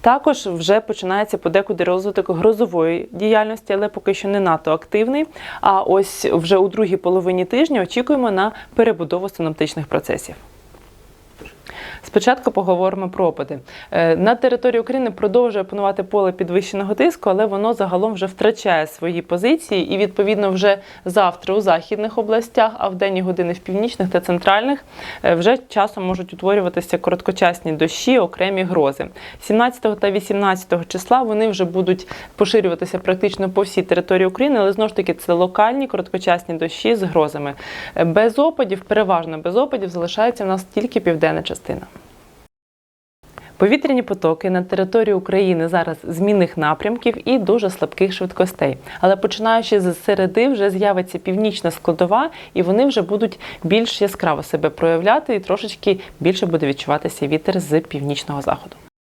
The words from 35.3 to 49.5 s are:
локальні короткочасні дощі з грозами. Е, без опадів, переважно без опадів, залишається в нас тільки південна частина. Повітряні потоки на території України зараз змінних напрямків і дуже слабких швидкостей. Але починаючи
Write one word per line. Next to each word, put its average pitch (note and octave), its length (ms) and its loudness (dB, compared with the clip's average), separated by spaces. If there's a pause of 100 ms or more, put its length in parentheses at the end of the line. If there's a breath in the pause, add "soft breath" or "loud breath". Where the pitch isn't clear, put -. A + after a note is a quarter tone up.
локальні G#3 540 2
короткочасні F#3 680 -2
дощі E3 400 0
з G3+ 80 -2
грозами. D3+ 520 0 (420 loud breath)
Е, E3 80 2
без G#3+ 340 2
опадів, C4+ 420 0
переважно F3+ 580 0
без F3 180 -2
опадів, B3+ 320 0
залишається G3 560 -2
в F#3+ 40 -2
нас F#3+ 160 -2
тільки G#3+ 360 -2
південна D#3+ 420 0
частина. - 380 -8 (1800 loud breath)
Повітряні B3+ 460 2
потоки F#3 480 -2
на F3+ 120 0
території F#3+ 520 0
України F#3 540 0
зараз E3 360 -2
змінних F#3 520 0
напрямків G#3 720 -2
і C4 100 4
дуже G3+ 320 2
слабких F#3 420 -2
швидкостей. F#3 640 -2 (240 loud breath)
Але F#3+ 160 4
починаючи A3 640 0